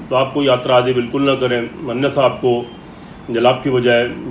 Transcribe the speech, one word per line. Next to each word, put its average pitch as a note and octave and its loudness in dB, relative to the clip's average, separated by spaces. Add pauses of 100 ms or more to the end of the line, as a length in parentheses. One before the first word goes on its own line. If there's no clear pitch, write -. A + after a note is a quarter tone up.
(100)
तो C3 0
आपको C3+ 0
यात्रा B2+ 2
आदि B2 4
बिल्कुल B2+ -2
ना C#3 2
करें, A#2+ -4
अन्यथा C3+ 0
आपको B2 2 (760)
लाभ B2 2
की C#3+ 0
बजाय B2 4 (240)